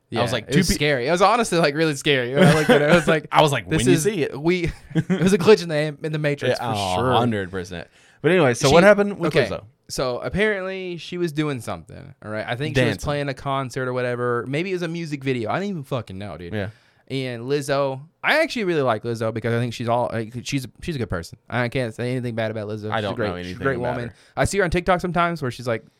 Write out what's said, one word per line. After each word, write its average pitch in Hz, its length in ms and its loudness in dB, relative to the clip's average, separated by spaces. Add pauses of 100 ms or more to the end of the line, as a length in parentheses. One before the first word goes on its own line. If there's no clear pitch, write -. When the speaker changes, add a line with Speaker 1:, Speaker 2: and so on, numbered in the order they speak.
(160)
Speaker 1:
I 120 60 0
was 117 80 0
Speaker 2:
Yeah, - 20 -2
Speaker 1:
like, 113 180 -2
Speaker 2:
it 127 80 2
was 180 100 4
Speaker 1:
two 196 60 0
pe- - 20 -2
Speaker 2:
scary. 139 320 0
It 156 40 2
was 180 120 2
honestly, 220 340 4
like, 151 160 4
really 156 220 2
scary. 135 400 0
I 160 180 8
looked 156 160 2
at 147 140 6
it. 147 80 2
I 175 40 8
was 156 120 4
like, 160 200 2
Speaker 1:
<laughs> - 40 -12
I 151 100 6
was 151 120 6
like, 101 160 -4
Speaker 2:
"This - 100 2
Speaker 1:
"When 226 80 2
you - 60 6
Speaker 2:
is 156 100 2
Speaker 1:
see 196 200 0
it." - 160 -4
Speaker 2:
we." 165 320 0 (120)
<laughs> - 120 -8
It 170 260 0
was 185 120 6
a 208 60 4
glitch 175 240 6
in 170 60 -8
the, 151 340 -2
in 156 80 -4
the 151 80 -2
Matrix 143 400 0
Speaker 1:
Yeah, 117 140 -2
Speaker 2:
for 104 40 0
Speaker 1:
oh, 92 260 0
Speaker 2:
sure. 127 100 2
Speaker 1:
hundred 107 360 2
percent. 90 380 -8 (340)
But 151 100 4
anyway, 170 220 4
so 143 140 2
Speaker 2:
She 135 60 6
Speaker 1:
what 175 100 8
happened 202 340 6
with 156 180 -2
Speaker 2:
okay. 123 140 2
Speaker 1:
Lizzo? 87 140 -8 (240)
Speaker 2:
So 127 320 -4
apparently 190 760 -4
she 175 200 -10
was 175 140 -2
doing 143 300 -2
something. 90 520 -12 (100)
All 104 80 -12
right, 107 160 -4
I 120 80 -4
think 147 200 -4
she 131 60 4
was 120 100 4
Speaker 1:
Dancing. 95 140 -6
Speaker 2:
playing 143 240 -2
a 131 40 -4
concert 135 540 -6
or 123 60 -4
whatever. 123 540 -2
Maybe 160 220 -2
it 185 40 -2
was 175 100 -2
a 170 40 -4
music 160 360 -6
video. 127 260 -2
I 113 100 -2
don't 202 100 -4
even 165 140 -6
fucking 107 340 -8
know, 95 200 -10
dude. 87 160 -10
Speaker 1:
Yeah. 101 160 -4 (380)
Speaker 2:
And 127 360 -6
Lizzo, 139 580 -2 (220)
I 277 180 2
actually 254 220 -2
really 170 180 0
like 113 220 0
Lizzo 113 280 -2
because 113 220 -2
I 117 60 0
think 120 160 -4
she's 117 120 -6
all, 117 240 2
like, 113 300 -6
she's, 135 240 -4 (160)
she's 165 140 -6
a - 20 -6
good 113 140 -4
person. 85 260 -8 (100)
I 120 220 -2
can't 120 240 -4
say 123 180 -6
anything 123 220 -4
bad 110 160 -2
about 110 180 -8
Lizzo. 107 220 -8
Speaker 1:
I 110 80 -4
Speaker 2:
She's 107 60 -2
Speaker 1:
don't 98 100 -2
Speaker 2:
a - 20 -6
great, 110 120 -2
Speaker 1:
know 90 100 -4
Speaker 2:
she's 90 80 -8
a 90 40 -10
Speaker 1:
anything 90 140 -10
Speaker 2:
great 131 140 -2
Speaker 1:
about 123 200 -4
Speaker 2:
woman. 120 120 -8
Speaker 1:
her. - 60 -20 (200)
Speaker 2:
I 135 100 0
see 196 120 -2
her 196 60 4
on 165 80 0
TikTok 175 300 2
sometimes 170 420 0
where 123 80 -2
she's, 120 160 -8
like, 113 160 -2 (160)